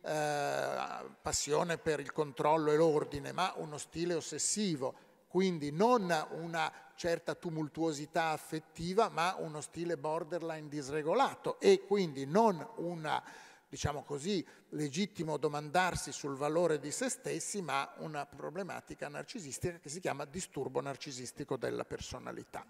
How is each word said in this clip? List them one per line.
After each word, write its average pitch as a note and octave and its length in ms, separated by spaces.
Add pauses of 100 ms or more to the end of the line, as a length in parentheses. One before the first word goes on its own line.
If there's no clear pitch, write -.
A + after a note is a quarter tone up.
eh, C#3+ 1000 (160)
passione D#3 580
per D3+ 200
il C#3+ 140
controllo D3+ 580
e D3+ 60
l'ordine, C#3+ 560
ma F3 240
uno D3 200
stile E3+ 360
ossessivo, D#3 840 (320)
quindi F3 420
non G3 400 (200)
una E3 420 (240)
certa - 400
tumultuosità D#3+ 960
affettiva, E3+ 800
ma E3 280
uno D#3 220
stile E3 380
borderline D#3 720
disregolato D3+ 920
e F#3+ 260
quindi D#3+ 400
non F3 400 (120)
una, D#3+ 440 (460)
diciamo C#3+ 360
così, D3 420 (240)
legittimo D#3 680
domandarsi D3+ 760
sul C#3 240
valore D#3 440
di C#3+ 100
se B3+ 200
stessi, D#3 520
ma C#3 360
una D3+ 280
problematica D3 800
narcisistica D3 720
che E3 120
si D#3 100
chiama C#3+ 260
disturbo C#3 560
narcisistico C3+ 760
della A#2+ 280
personalità. A#2+ 840